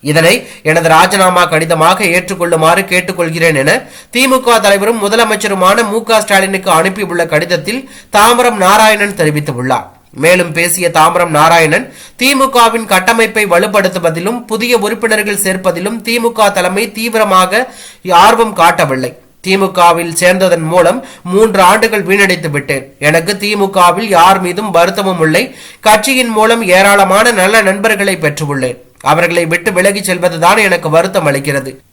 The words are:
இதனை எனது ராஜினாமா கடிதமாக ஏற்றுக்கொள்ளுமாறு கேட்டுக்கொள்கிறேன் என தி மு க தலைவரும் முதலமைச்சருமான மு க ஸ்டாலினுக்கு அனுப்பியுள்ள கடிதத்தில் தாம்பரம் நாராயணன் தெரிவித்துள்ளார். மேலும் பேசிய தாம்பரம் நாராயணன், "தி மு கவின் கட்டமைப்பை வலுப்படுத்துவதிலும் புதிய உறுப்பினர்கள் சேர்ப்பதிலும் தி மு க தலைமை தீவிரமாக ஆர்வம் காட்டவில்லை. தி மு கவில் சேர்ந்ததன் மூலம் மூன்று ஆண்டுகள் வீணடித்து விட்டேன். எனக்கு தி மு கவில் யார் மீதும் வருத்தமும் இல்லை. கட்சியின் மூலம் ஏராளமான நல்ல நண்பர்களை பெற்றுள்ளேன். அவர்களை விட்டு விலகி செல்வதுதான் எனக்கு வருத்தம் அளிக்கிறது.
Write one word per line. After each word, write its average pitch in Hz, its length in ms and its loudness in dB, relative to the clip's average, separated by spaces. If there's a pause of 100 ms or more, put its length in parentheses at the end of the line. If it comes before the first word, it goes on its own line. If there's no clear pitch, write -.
இதனை 160 480 0 (140)
எனது 160 260 0
ராஜினாமா 180 560 2
கடிதமாக 165 600 0
ஏற்றுக்கொள்ளுமாறு 175 800 0
கேட்டுக்கொள்கிறேன் 170 720 -2
என 151 280 0 (280)
தி 254 160 0
மு 254 140 2
க 233 200 2
தலைவரும் 208 420 0
முதலமைச்சருமான 208 840 0
மு 220 140 -4
க 220 180 0
ஸ்டாலினுக்கு 190 500 -2
அனுப்பியுள்ள 175 560 -2
கடிதத்தில் 170 640 -4 (220)
தாம்பரம் 233 440 2
நாராயணன் 208 600 2
தெரிவித்துள்ளார். 143 720 -2 (220)
மேலும் 170 420 0
பேசிய 170 360 -2
தாம்பரம் 170 400 2
நாராயணன், 160 640 2 (240)
"தி 269 180 0
மு 269 140 0
கவின் 226 380 0
கட்டமைப்பை 220 600 0
வலுப்படுத்துவதிலும் 185 1000 -2
புதிய 226 340 -2
உறுப்பினர்கள் 208 640 -2
சேர்ப்பதிலும் 190 600 -4
தி 233 160 -2
மு 226 140 -2
க 208 180 2
தலைமை 190 420 -4
தீவிரமாக 214 800 0 (380)
ஆர்வம் 214 420 4
காட்டவில்லை. 156 640 -2 (240)
தி 185 160 -2
மு 196 140 0
கவில் 170 500 0
சேர்ந்ததன் 180 420 2
மூலம் 175 440 0 (160)
மூன்று 196 400 0
ஆண்டுகள் 208 420 2
வீணடித்து 185 460 0
விட்டேன். 139 480 -8
எனக்கு 165 380 0
தி 208 200 -4
மு 196 140 -2
கவில் 190 380 2
யார் 185 320 4
மீதும் 180 340 -6
வருத்தமும் 185 480 0
இல்லை. 175 340 -2 (240)
கட்சியின் 233 480 0
மூலம் 226 400 2
ஏராளமான 196 640 4
நல்ல 208 320 2
நண்பர்களை 196 580 -2
பெற்றுள்ளேன். 143 560 -4 (240)
அவர்களை 170 460 0
விட்டு 175 260 -4
விலகி 190 280 0
செல்வதுதான் 175 580 0
எனக்கு 175 320 -2
வருத்தம் 175 360 0
அளிக்கிறது. 139 480 -4 (180)